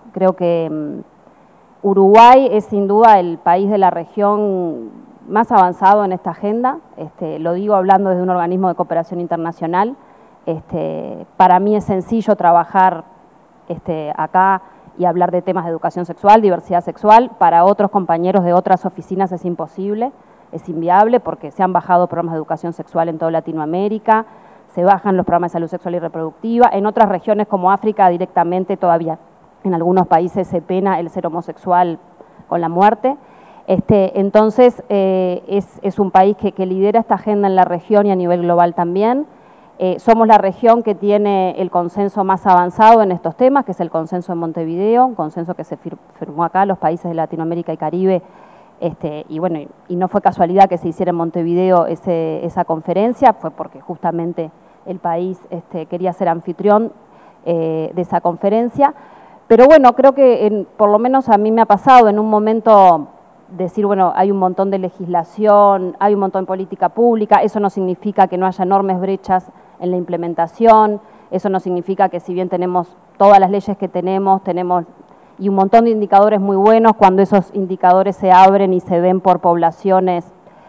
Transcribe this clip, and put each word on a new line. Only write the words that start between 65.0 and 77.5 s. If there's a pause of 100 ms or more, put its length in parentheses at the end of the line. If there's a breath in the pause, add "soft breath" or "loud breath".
hay
un
montón
de
política
pública,
eso
no
significa
que
no
haya
enormes
brechas (300 soft breath)
en
la
implementación, (300 soft breath)
eso
no
significa
que
si
bien
tenemos (220)
todas
las
leyes
que
tenemos,
tenemos (520 soft breath)
y
un
montón
de
indicadores
muy
buenos,
cuando
esos